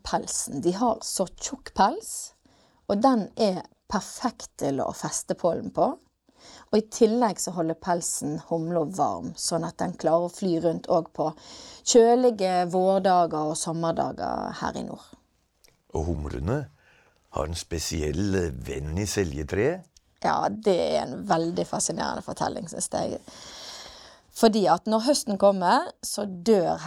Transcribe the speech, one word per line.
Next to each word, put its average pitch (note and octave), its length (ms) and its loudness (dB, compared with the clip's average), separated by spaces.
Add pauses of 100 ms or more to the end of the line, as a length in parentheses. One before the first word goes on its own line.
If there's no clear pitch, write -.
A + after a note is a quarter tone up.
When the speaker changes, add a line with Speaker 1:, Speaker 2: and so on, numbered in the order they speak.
Speaker 1:
pelsen. - 560 -4
De F3 140 2
har A#3 300 0
så - 240 -2
tjukk - 480 -12
pels, - 560 0 (560)
og G3+ 140 2
den B3+ 240 4 (100)
er F#3+ 240 2 (300)
perfekt - 580 -6 (120)
til C#3 200 0
å - 160 -2
feste - 400 -6
pollen E3 360 -2
på. G3 180 2 (800)
Og G#3+ 80 4
i G#3+ 160 4
tillegg A3+ 480 4
så G3+ 140 -4
holder D#3+ 260 0
pelsen F3 560 -2 (120)
humla E3 340 0 (140)
varm, A#2+ 400 -2
sånn E3 280 -2
at - 160 -12
den F3 160 -4
klarer E3+ 300 2
å F3 60 -8
fly F3 280 0
rundt E3+ 300 0
også E3 240 0
på D#3 120 0 (580)
kjølige A#3 680 6 (200)
vårdager F3+ 800 4
og D#3+ 60 -4
sommerdager D#3+ 1040 -2
her - 160 -4
i - 80 -8
nord. - 200 -14 (880)
Speaker 2:
Og D#2+ 140 0
humlene D2+ 500 -2 (760)
har D#2 140 -2
en E2 80 -6
spesiell E2 960 -2 (140)
venn C#2+ 340 -6
i G#2 100 -2
seljetreet? F#2+ 760 -2 (400)
Speaker 1:
Ja, D#3+ 240 2
det G#3 260 0
er D#3 280 0
en - 160 -8 (100)
veldig E3+ 400 0
fascinerende - 560 -4
fortelling, - 440 -6
synes - 220 -8
jeg. - 300 -4 (1120)
Fordi A3 320 4
at F3 220 2
når A3 160 2
høsten A#3 340 0
kommer, G3+ 520 4 (120)
så - 220 -6
dør F3 600 2